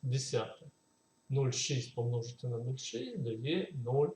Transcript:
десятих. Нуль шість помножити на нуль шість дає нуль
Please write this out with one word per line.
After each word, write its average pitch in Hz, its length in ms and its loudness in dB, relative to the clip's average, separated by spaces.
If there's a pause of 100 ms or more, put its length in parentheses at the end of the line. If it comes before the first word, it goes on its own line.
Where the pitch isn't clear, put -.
десятих. 127 640 0 (600)
Нуль 135 220 4
шість - 440 0
помножити 120 540 -2
на 117 100 0
нуль 123 180 -2
шість 247 420 -6
дає 131 540 0 (120)
нуль 139 320 4